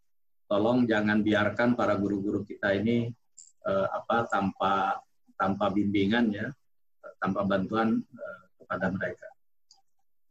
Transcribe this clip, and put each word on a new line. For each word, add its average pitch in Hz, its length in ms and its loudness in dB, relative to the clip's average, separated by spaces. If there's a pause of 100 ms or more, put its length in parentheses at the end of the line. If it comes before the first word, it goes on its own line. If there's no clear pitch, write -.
(440)
Tolong 113 400 2
jangan 107 400 2
biarkan 104 480 2
para 104 240 0
guru-guru 101 480 -2
kita 98 320 0
ini, 117 320 0 (560)
eh, 98 240 0
apa, - 400 -2
tanpa, 98 720 -2 (320)
tanpa 196 400 -2
bimbingan 104 560 2
ya, 104 200 -4 (680)
tanpa 98 320 -2
bantuan, 110 560 0
eh, - 380 -14 (180)
kepada 92 320 -4
mereka. 90 360 -6 (1040)